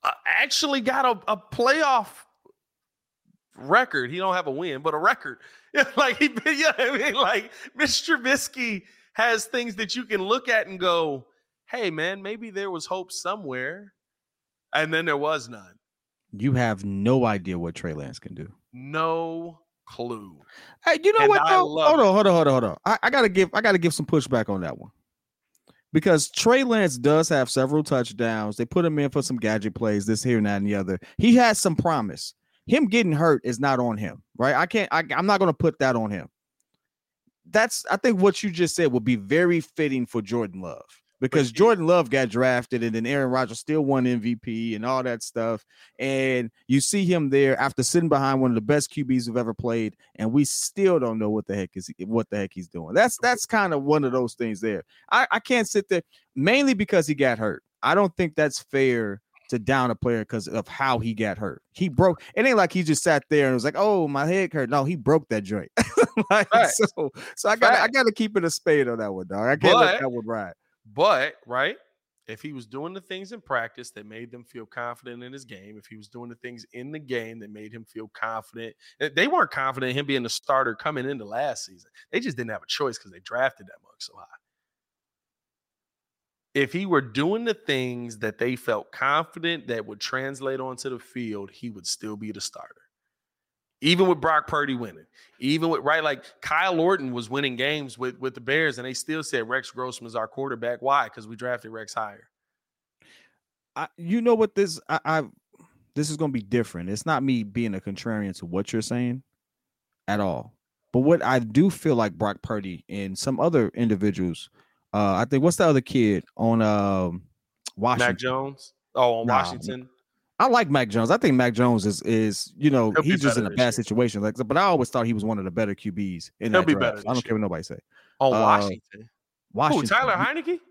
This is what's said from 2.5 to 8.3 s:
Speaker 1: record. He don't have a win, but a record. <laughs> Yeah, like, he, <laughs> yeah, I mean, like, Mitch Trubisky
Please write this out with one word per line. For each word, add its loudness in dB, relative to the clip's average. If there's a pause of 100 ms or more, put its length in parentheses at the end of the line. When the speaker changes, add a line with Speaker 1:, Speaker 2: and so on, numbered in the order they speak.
Speaker 1:
record. 0
He -10
don't -2
have -2
a -6
win, -6
but -2
a -2
record. -2
<laughs> -20 (260)
Yeah, 2 (120)
like, 2
he, 2
<laughs> -6
yeah, 2
I 0
mean, -2
like, 0 (240)
Mitch 0
Trubisky -2 (300)